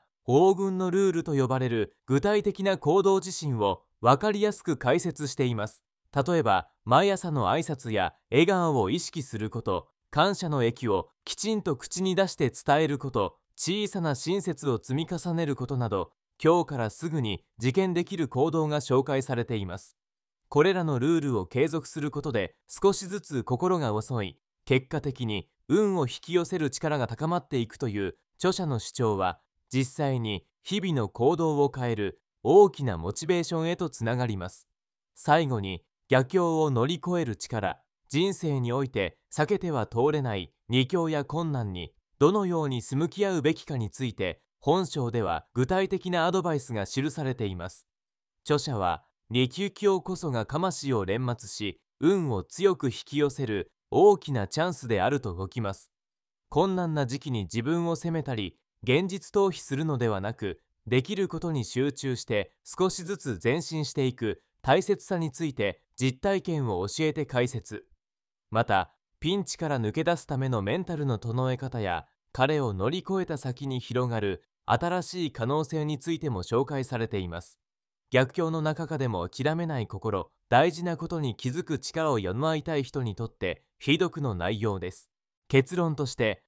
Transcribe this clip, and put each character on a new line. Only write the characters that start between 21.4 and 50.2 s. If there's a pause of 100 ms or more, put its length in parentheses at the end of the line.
継
続
す
る
こ
と
で、 (140)
少
し
ず
つ
心
が
遅
い、 (280)
結
果
的
に (180)
運
を
引
き
寄
せ
る
力
が
高
ま
っ
て
い
く
と
い
う (220)
著
者
の
主
張
は、 (340)
実
際
に (180)
日
々
の
行
動
を
変
え
る (220)
大
き
な
モ
チ
ベ
ー
シ
ョ
ン
へ
と
つ
な
が
り
ま
す。 (480)
最
後
に、 (240)
逆
境
を
乗
り
越
え
る
力、 (280)
人
生
に
お
い
て (160)
避
け
て
は
通
れ
な
い (160)
二
境
や
困
難
に (260)
ど
の
よ
う
に
向
き
合
う
べ
き
か
に
つ
い
て、 (180)
本
章
で
は
具
体
的
な
ア
ド
バ
イ
ス
が
記
さ
れ
て
い
ま
す。 (560)
著
者
は、 (280)
「利
休
教
こ
そ